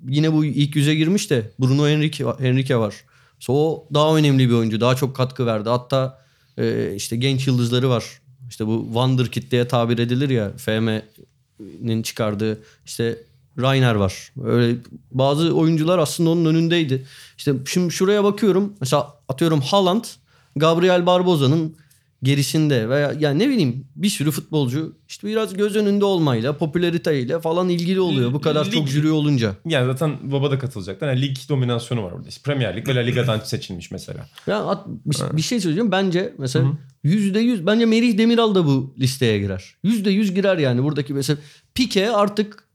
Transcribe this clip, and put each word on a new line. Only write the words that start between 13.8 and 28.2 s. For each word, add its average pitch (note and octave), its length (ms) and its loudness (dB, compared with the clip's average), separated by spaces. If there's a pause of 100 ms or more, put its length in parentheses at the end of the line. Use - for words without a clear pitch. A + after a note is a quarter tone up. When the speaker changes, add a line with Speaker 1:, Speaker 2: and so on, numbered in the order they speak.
Speaker 1:
var. G2 360 -2 (140)
Öyle A#2+ 320 2 (340)
bazı C#3+ 420 0
oyuncular D#3+ 460 2
aslında D#3+ 300 0
onun E3+ 160 2
önündeydi. D#3+ 600 0 (320)
İşte C#3+ 160 -2 (120)
şimdi F3 280 0
şuraya G3+ 300 2
bakıyorum. G3+ 580 2
Mesela C3 320 0 (160)
atıyorum D#3 320 0
Haaland, G3 420 2 (520)
Gabriel E3+ 500 4
Barbosa'nın E3 680 2 (480)
gerisinde C#3 680 2
veya C#3 300 0
yani D3 200 0
ne B3 100 2
bileyim C#3 460 -2
bir F3+ 140 -2
sürü D3+ 220 -2
futbolcu D3+ 680 -4 (100)
işte - 200 -14
biraz G#3+ 260 -4
göz G3+ 220 -2
önünde G3+ 300 2
olmayla, D3 520 0
popülariteyle D#3+ 840 -2
falan E3+ 300 -2
ilgili F3+ 300 0
oluyor. C3+ 340 0